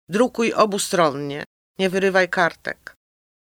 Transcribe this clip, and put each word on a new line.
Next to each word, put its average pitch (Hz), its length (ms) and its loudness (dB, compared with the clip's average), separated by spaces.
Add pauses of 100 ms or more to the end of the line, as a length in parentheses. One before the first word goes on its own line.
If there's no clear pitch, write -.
drukuj 233 440 0
obustronnie, 151 920 0 (360)
nie 190 100 2
wyrywaj 185 400 0
kartek. - 640 -4 (520)